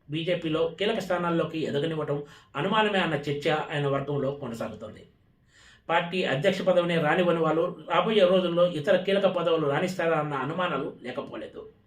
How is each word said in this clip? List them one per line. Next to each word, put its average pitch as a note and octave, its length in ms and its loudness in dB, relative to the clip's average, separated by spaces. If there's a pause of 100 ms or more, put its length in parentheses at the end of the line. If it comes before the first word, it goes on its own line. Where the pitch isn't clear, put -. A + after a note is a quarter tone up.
(100)
బీజేపీలో E3 680 -2
కీలక G#3 200 0
స్థానాల్లోకి E3+ 600 -2
ఎదగనివ్వటం D3 640 -2 (340)
అనుమానమే G3+ 420 0
అన్న D#3+ 160 0
చర్చ C#3+ 360 -2
ఆయన D3+ 360 -2
వర్గంలో C#3 440 -2
కొనసాగుతోంది. - 720 -10 (880)
పార్టీ F3 360 0
అధ్యక్ష D3+ 380 0
పదవిని F3 380 4
రానివ్వని E3 380 2
వాళ్ళు D#3+ 380 0 (140)
రాబోయే G#3 300 4
రోజుల్లో F3 500 4
ఇతర F3+ 260 2
కీలక G3 300 2
పదవులు E3 420 0
రాణిస్తారా E3 500 0
అన్న D3 160 -2
అనుమానాలు D3+ 680 -4
లేకపోలేదు. A2+ 680 -10 (180)